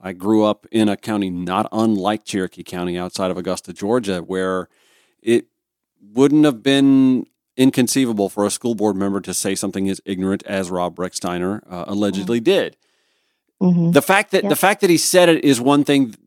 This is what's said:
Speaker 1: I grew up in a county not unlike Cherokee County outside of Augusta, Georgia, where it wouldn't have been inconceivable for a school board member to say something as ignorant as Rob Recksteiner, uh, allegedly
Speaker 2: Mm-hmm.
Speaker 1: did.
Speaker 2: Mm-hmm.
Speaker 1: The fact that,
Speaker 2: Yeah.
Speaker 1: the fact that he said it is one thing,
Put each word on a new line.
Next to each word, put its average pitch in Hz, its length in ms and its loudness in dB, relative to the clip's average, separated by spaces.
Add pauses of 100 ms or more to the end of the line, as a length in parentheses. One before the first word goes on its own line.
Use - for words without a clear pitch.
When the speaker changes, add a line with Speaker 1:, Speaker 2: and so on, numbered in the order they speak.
Speaker 1:
I 92 120 -10
grew 107 320 2
up 104 260 -2
in 110 160 2
a 101 80 -2
county 101 340 -4
not 90 440 -4
unlike 107 500 0
Cherokee 92 400 -8
County 90 340 -8
outside 92 340 -4
of 87 60 -6
Augusta, 90 360 -8
Georgia, 101 460 -2
where 92 500 -4 (520)
it 117 260 0 (640)
wouldn't 143 320 4
have 117 180 0
been 135 640 4 (320)
inconceivable 123 720 2
for 104 160 -2
a 101 40 0
school 117 240 -4
board 104 220 0
member 98 240 -2
to 92 140 -10
say 98 200 -2
something 98 360 -4
as 95 160 -6
ignorant 95 400 -4
as 95 260 -6
Rob 87 240 -4
Recksteiner, 90 720 -6
uh, 87 180 -10
allegedly 101 520 -2
Speaker 2:
Mm-hmm. 113 60 -8
Speaker 1:
did. 170 320 0 (840)
Speaker 2:
Mm-hmm. 170 300 2
Speaker 1:
The - 100 6
fact 196 300 0
that, - 120 2
Speaker 2:
Yeah. 196 60 -4
Speaker 1:
the 147 60 2
fact 202 260 0
that 190 80 2
he 165 80 6
said 180 320 4
it 160 140 2
is 135 160 4
one 143 240 2
thing, 139 320 2 (120)